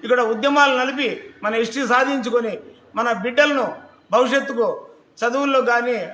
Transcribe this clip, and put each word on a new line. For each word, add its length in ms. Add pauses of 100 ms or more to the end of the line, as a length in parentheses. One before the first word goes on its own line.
ఇక్కడ 160
ఉద్యమాలు 580
నడిపి 640
మన 120
ఎస్టీ 320
సాధించుకొని 720 (360)
మన 180
బిడ్డలను 640 (360)
భవిష్యత్తుకు 760 (340)
చదువుల్లో 420
కానీ 520